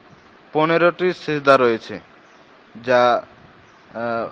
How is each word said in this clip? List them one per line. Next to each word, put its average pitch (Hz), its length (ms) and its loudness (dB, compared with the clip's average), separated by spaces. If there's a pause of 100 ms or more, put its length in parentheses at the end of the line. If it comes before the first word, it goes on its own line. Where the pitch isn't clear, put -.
(520)
পনেরোটি 165 600 0
সিজদা 143 440 0
রয়েছে, 113 440 -2 (840)
যা, 123 380 2 (720)
আহ, 117 380 -6